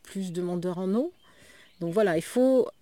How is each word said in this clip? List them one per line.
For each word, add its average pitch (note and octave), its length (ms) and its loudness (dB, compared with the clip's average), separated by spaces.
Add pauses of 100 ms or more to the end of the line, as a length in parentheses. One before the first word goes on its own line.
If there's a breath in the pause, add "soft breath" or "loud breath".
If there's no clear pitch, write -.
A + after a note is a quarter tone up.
plus F#3+ 300 -8
demandeurs F3+ 480 -4
en F#3+ 160 -2
eau. D4+ 160 0 (680 soft breath)
Donc E3+ 120 -4
voilà, G3 240 4
il E3+ 60 -2
faut, B3+ 460 2 (120)